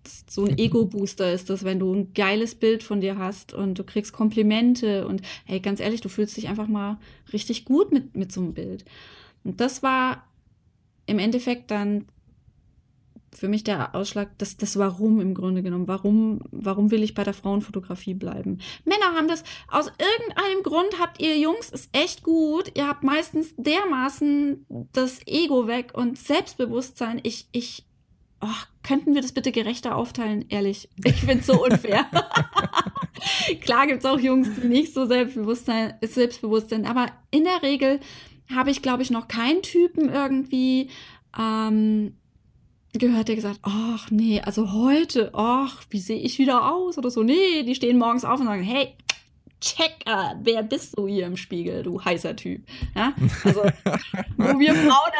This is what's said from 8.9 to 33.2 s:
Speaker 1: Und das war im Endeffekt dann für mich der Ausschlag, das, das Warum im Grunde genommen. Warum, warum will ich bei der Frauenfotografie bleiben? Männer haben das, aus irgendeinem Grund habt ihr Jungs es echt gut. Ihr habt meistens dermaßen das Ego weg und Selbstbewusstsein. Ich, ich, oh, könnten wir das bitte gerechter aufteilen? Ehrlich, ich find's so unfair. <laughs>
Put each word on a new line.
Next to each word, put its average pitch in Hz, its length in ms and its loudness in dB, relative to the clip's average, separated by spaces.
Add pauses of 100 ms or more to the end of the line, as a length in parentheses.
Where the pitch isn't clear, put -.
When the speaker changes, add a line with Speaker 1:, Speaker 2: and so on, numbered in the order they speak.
Speaker 1:
Und 185 160 -6
das 262 240 -2
war 254 400 0 (840)
im 208 140 0
Endeffekt 240 500 -2
dann 208 360 -2 (1300)
für - 140 -6
mich 214 140 0
der 196 320 -4
Ausschlag, 202 440 -6
das, - 180 -8
das 202 220 -4
Warum 202 420 2
im 190 140 -2
Grunde 185 280 -2
genommen. 180 240 -2
Warum, 208 540 2 (100)
warum 202 400 0
will 220 120 2
ich 214 120 -2
bei 202 100 -2
der 202 100 -2
Frauenfotografie 196 800 -6
bleiben? 190 440 -8 (280)
Männer 381 280 2
haben 320 140 2
das, 320 160 -4 (260)
aus 294 160 0 (120)
irgendeinem 392 640 0
Grund 349 360 -2
habt 339 220 -4
ihr 311 180 0
Jungs 330 320 0
es - 220 -10
echt 302 300 -2
gut. 320 520 0
Ihr 285 140 -2
habt 277 160 -6
meistens 311 540 -2
dermaßen 285 1080 0 (280)
das 254 340 0
Ego 285 400 2
weg 240 280 -4
und 240 240 -2
Selbstbewusstsein. 247 1040 -4
Ich, - 300 -8
ich, - 340 -8 (540)
oh, 208 60 -6 (360)
könnten 285 320 2
wir 285 60 2
das 262 120 -6
bitte 262 200 -2
gerechter 240 440 -4
aufteilen? 226 520 -4
Ehrlich, 202 400 -4 (160)
ich 247 180 4
find's 262 240 2
so - 160 6
unfair. 233 480 4
<laughs> - 1500 0